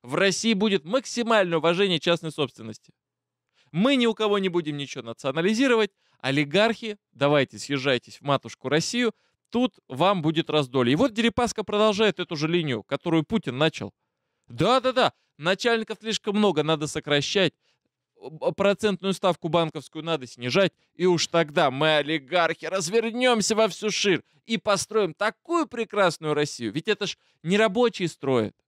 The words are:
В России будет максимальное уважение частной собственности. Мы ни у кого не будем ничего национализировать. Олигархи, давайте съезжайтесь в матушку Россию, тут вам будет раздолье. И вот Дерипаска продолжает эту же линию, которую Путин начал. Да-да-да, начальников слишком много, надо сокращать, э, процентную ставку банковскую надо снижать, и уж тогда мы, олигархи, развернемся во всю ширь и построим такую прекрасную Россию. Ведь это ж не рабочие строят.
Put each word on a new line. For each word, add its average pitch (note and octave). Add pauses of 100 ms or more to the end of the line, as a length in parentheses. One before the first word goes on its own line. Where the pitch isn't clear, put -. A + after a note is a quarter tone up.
В B2
России F#3+
будет G3
максимальное G#3+
уважение E3+
частной E3+
собственности. A2+ (800)
Мы A#3
ни A#3+
у A3+
кого G#3
не F#3+
будем D#3
ничего C#3
национализировать. G3+ (300)
Олигархи, G3 (140)
давайте C#3
съезжайтесь C3
в -
матушку C3
Россию, G#3 (360)
тут B3
вам F3
будет D#3+
раздолье. C3
И -
вот A3+
Дерипаска A3+
продолжает G#3
эту F3
же D3+
линию, D#3
которую D#3+
Путин D3
начал. C#3+ (540)
Да-да-да, A3 (280)
начальников G#3+
слишком G#3
много, G3
надо D3+
сокращать, D3+ (680)
э, D3+
процентную G3
ставку F3+
банковскую D#3+
надо D3+
снижать, B2 (220)
и F3+
уж F3+
тогда D#3
мы, D3+
олигархи, D#3
развернемся A3
во A3
всю G#3+
ширь F#3 (240)
и A3+
построим G3+
такую D4+
прекрасную F#3+
Россию. C#3
Ведь C#3
это G#3
ж - (240)
не F3+
рабочие A3
строят. B2 (120)